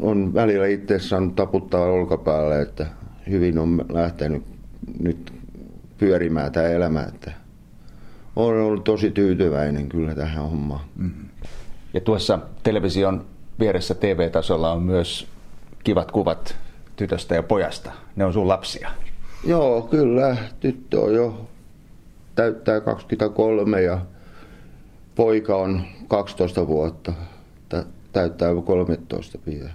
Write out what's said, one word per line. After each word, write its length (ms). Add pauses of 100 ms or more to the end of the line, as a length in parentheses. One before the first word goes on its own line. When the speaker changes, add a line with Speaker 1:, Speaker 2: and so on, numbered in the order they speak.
Speaker 1:
on 320
välillä 340
itse 320
saanut 360
taputtaa 480
olkapäälle, 800
että 240 (440)
hyvin 300
on 300
lähtenyt 540 (560)
nyt 340 (640)
pyörimään 540
tää 180
elämä, 340
että 280 (1040)
olen 260
ollut 220
tosi 280
tyytyväinen 800
kyllä 260
tähän 340
hommaan. 320 (140)
Speaker 2:
Mm. 160 (800)
Ja 80
tuossa 380 (240)
television 640 (340)
vieressä 360
T 60
V-tasolla 680
on 120
myös 440 (560)
kivat 280
kuvat 440 (400)
tytöstä 400
ja 80
pojasta. 480 (240)
Ne 100
on 80
sun 140
lapsia. 420 (540)
Speaker 1:
Joo, 380
kyllä. 560 (220)
Tyttö 420
on 120
jo, 340 (880)
täyttää 460
kaksikymmentäkolme 1000
ja 180 (1160)
poika 400
on 260 (260)
kaksitoista 600
vuotta. 460 (560)
Tä-, 160 (260)
täyttää 380 (160)
kolmetoista 720
pian 380